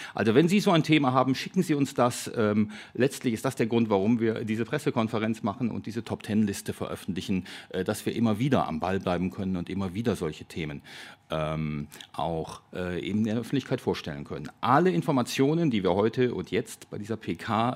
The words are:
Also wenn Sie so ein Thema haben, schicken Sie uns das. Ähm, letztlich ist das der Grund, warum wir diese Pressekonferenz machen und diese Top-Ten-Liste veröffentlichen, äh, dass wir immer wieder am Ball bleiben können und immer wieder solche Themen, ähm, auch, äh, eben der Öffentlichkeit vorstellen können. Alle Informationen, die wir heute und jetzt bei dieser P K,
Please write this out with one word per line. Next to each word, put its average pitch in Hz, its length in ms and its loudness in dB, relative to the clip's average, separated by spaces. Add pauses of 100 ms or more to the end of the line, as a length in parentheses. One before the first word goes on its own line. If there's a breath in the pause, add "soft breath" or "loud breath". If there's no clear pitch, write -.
(140 loud breath)
Also 104 200 4
wenn 160 140 8
Sie 196 120 4
so 196 100 2
ein 160 120 6
Thema 143 300 4
haben, 131 220 4
schicken - 280 -2
Sie 160 120 2
uns 143 180 0
das. - 420 2
Ähm, 107 360 2 (240 loud breath)
letztlich 123 400 0
ist - 100 -4
das 131 100 -2
der 120 120 2
Grund, 113 240 2
warum 104 280 4
wir 113 260 0
diese 110 200 0
Pressekonferenz 110 760 -2
machen 107 280 -2
und 104 140 -6
diese 110 200 -8
Top-Ten-Liste 104 680 -2
veröffentlichen, 92 720 -4 (240 loud breath)
äh, - 160 -2
dass 107 220 -2
wir 113 100 -2
immer 110 220 2
wieder 120 280 2
am 78 140 -6
Ball 92 180 0
bleiben 92 320 0
können 95 260 -4
und 85 120 -6
immer 95 240 -4
wieder 107 240 -2
solche 80 300 -6
Themen, 73 340 -8 (480 loud breath)
ähm, 78 600 -4 (240 loud breath)
auch, - 500 -6 (100)
äh, 90 280 -6
eben 107 240 -2
der 110 120 -2
Öffentlichkeit 127 440 -4
vorstellen 76 420 -4
können. 76 260 -10 (120)
Alle 151 300 4
Informationen, 151 840 2
die 104 100 2
wir 90 120 4
heute 113 380 2
und 90 200 -6
jetzt - 360 -4
bei - 100 -10
dieser 104 180 -6
P 104 180 -6
K, 113 420 0